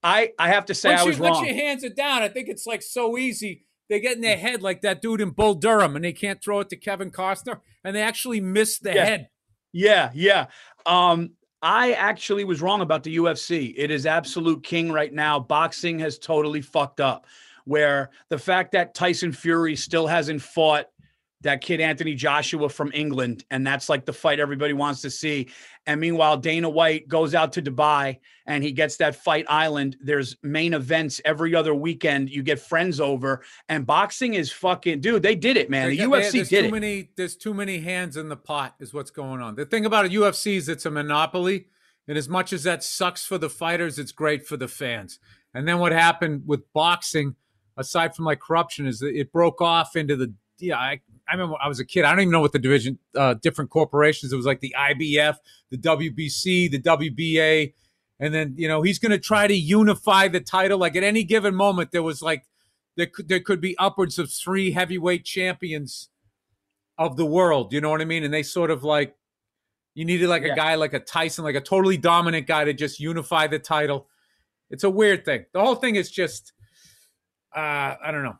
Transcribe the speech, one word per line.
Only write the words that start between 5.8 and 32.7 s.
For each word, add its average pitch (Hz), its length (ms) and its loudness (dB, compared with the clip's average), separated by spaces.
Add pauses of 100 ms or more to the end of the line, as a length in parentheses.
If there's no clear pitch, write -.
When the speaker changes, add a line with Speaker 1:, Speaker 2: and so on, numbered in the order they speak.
Speaker 2:
and 156 80 -6
they 175 80 -4
can't 196 280 -6
throw 202 200 -2
it 196 80 -6
to 175 80 -10
Kevin 196 340 -8
Costner, 190 480 -6 (240)
and 190 120 -8
they 214 60 -2
actually 226 400 -4
miss 202 380 0
the 190 160 -8
Speaker 1:
Yeah. 190 100 6
Speaker 2:
head. 214 240 -2 (440)
Speaker 1:
Yeah, 175 400 4
yeah. 170 320 4 (400)
Um, 170 460 4 (300)
I 226 320 4
actually 202 520 -2
was 170 160 -2
wrong 196 200 0
about 156 220 0
the 156 80 -8
U 165 160 2
F 160 100 0
C. 143 400 -4
It 147 140 -2
is 143 140 -2
absolute 160 580 0
king 170 300 -2
right 151 200 -2
now. 151 260 0
Boxing 160 600 -2
has 156 180 -6
totally 151 440 -2
fucked 143 400 -2
up, 131 260 -2 (380)
where 143 460 2 (180)
the 151 100 -2
fact 185 320 0
that 175 240 0
Tyson 180 380 0
Fury 165 420 0
still 160 320 0
hasn't 156 340 0
fought 156 460 2 (540)
that 143 180 0
kid 165 220 -2
Anthony 156 340 -2
Joshua 147 540 0
from 147 240 -6
England, 131 580 -4
and 131 160 -2
that's, 135 220 -4
like, 143 160 0
the 147 80 -8
fight 147 260 0
everybody 147 320 -2
wants 143 300 -4
to 143 80 -8
see. 143 400 -6 (360)
And 151 140 -2
meanwhile, 160 380 2
Dana 160 320 -2
White 156 400 2
goes 160 260 0
out 160 180 2
to - 80 -4
Dubai 139 580 0 (260)
and 147 180 -2
he 147 80 -2
gets 151 260 0
that 151 160 0
Fight 156 360 0
Island. 147 520 0
There's 139 400 -2
main 156 320 -2
events 151 520 -2
every 160 280 0
other 156 220 2
weekend. 143 540 -2
You 139 140 -6
get 143 180 0
friends 165 400 0